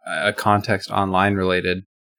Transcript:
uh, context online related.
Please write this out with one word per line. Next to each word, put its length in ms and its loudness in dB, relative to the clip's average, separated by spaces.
uh, 260 -2
context 580 0
online 440 2
related. 500 0